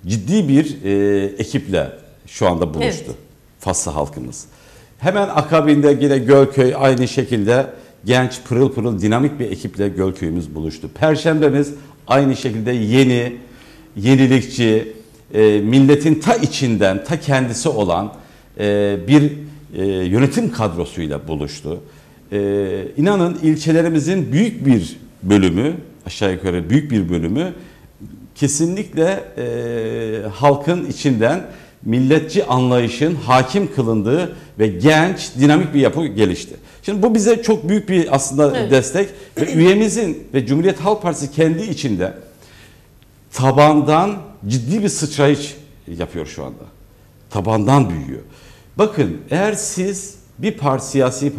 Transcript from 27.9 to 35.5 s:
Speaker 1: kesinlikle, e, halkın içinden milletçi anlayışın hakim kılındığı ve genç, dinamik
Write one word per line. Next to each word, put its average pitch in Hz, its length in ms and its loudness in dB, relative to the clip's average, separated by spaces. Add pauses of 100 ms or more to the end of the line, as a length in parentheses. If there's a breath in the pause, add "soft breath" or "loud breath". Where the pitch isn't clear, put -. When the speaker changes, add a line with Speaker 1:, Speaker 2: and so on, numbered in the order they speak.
Speaker 1:
kesinlikle, 170 880 -2 (140)
e, 117 920 -6
halkın 143 560 0
içinden 135 560 0 (440 loud breath)
milletçi 135 600 0
anlayışın 127 720 0
hakim 127 600 0
kılındığı 117 600 0 (240 loud breath)
ve 110 80 2
genç, 156 720 0
dinamik 147 340 4